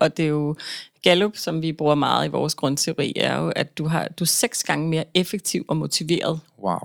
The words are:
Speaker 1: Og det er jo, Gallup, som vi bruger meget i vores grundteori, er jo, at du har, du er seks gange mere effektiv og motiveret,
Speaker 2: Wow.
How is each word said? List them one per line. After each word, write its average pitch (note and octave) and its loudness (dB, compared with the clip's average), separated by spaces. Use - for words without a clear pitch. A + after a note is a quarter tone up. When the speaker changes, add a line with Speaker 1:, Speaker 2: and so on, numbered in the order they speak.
Speaker 1:
Og D#3 4
det E3 0
er D3+ 2
jo, D3+ 0
Gallup, G3 4
som E3 -4
vi D#3+ -2
bruger D3+ 2
meget C3+ 2
i - -6
vores C#3+ 0
grundteori, C#3+ -2
er B2+ 2
jo, E3 0
at - -4
du D#3 -2
har, D#3+ 0
du - -6
er - 2
seks - 0
gange D3+ 0
mere D#3+ 0
effektiv F3+ 0
og D#3+ 0
motiveret, D#3 0
Speaker 2:
Wow. F2 0